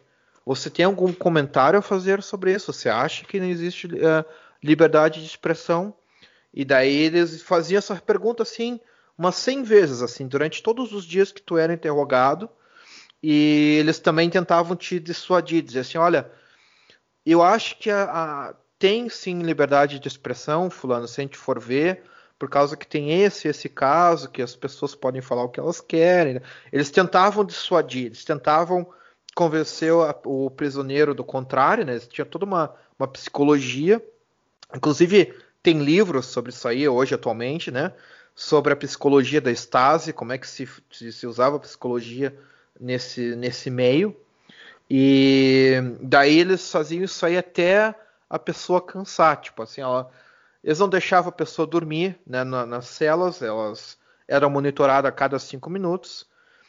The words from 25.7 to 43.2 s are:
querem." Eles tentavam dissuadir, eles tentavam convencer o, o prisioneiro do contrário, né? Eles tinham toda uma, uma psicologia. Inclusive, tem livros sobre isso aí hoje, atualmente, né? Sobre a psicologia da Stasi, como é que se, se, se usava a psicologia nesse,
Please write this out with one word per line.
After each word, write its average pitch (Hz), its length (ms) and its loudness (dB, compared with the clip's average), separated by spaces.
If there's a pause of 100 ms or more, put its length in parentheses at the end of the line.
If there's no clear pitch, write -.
querem." 165 600 2 (320)
Eles 143 180 -2
tentavam 196 540 4
dissuadir, 139 640 -2
eles 113 180 -14
tentavam 165 640 0 (480)
convencer 160 580 0
o, 165 100 4 (220)
o 135 260 -4
prisioneiro 139 640 -2
do 139 80 -8
contrário, 135 640 0
né? 127 60 -6
Eles 117 160 -8
tinham - 180 -8
toda 170 180 -8
uma, 175 300 -2 (240)
uma 135 80 -2
psicologia. 143 960 0 (720)
Inclusive, 165 600 4 (280)
tem 165 160 4
livros 151 480 2
sobre 120 240 -8
isso - 160 -12
aí 131 220 0
hoje, 131 260 2
atualmente, 123 560 -6
né? 139 220 -4 (420)
Sobre 143 380 0
a 139 40 2
psicologia 139 640 2
da 127 120 -2
Stasi, 147 600 0
como 120 200 -10
é 131 60 -8
que - 100 -16
se, 127 200 -12 (220)
se, 117 220 -18
se 117 140 -14
usava 123 300 0
a 139 40 -6
psicologia 123 760 -8 (440)
nesse, 123 560 -6